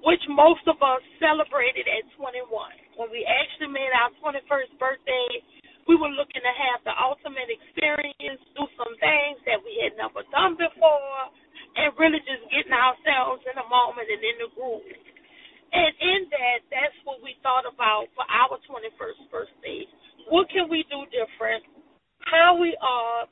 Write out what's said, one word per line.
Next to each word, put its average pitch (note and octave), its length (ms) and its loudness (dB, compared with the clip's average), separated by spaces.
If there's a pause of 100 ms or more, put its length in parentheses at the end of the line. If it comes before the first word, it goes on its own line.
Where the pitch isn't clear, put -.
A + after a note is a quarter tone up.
which E4+ 300 2
most D#4 340 8
of D#4+ 160 2
us C4 220 2 (160)
celebrated D4+ 680 0
at - 220 -4 (100)
twenty-one. B3 560 -10 (240)
When A3+ 160 -8
we A#3 140 -8
actually C#4+ 420 -2
made C4+ 240 -4
our A#3+ 160 2 (140)
twenty-first C#4 580 -4
birthday, C4 480 -2 (560)
we E4 140 6
were D4+ 100 -2
looking C#4 320 -6
to B3 140 0
have B3+ 320 -2
the A3 100 -6
ultimate C4 540 -4
experience, C#4+ 880 -6 (160)
do C#4+ 80 -4 (140)
some A#3 180 -8
things D4 480 0
that A3 160 0
we G3+ 240 -10
had - 140 -4
never A3 240 -8 (100)
done E4+ 240 2
before, D4 640 2 (580)
and D4+ 220 0
really D#4+ 260 4
just C4 240 -8
getting C4 240 -2
ourselves B3+ 720 0
in B3+ 80 -8
the B3+ 160 -10
moment A#3+ 400 0
and G#3+ 140 -6
in A#3 180 -4
the A#3 160 -8
groove. A#3+ 400 -10 (800)
And E4 220 4
in F#4 320 0
that, B3 420 -2
that's C#4 320 -2
what C4 160 -10
we C4+ 240 -16
thought B3+ 240 0
about G#3+ 480 0
for B3+ 80 -4
our B3+ 400 2
twenty-first A3 640 -14
birthday. - 560 -10 (460)
What F4 180 4
can F#4 220 0
we D#4+ 180 -2
do C#4 240 -10
different? - 560 -4 (580)
How E4+ 320 8
we E4+ 240 2
are A#3 480 -2